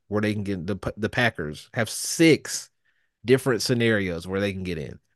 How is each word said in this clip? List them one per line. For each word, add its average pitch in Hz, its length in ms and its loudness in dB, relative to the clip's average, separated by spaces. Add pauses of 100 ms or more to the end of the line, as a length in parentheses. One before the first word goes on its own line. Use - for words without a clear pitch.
where 104 120 0
they 107 140 0
can 104 80 -4
get 95 240 -4
the, 101 100 -4 (200)
the 104 120 0
Packers 85 640 -2
have 117 160 -2
six - 840 2 (540)
different 123 380 4
scenarios 101 640 0
where 95 140 -2
they 101 120 0
can 92 120 -8
get 87 140 -4
in. 69 200 -10 (180)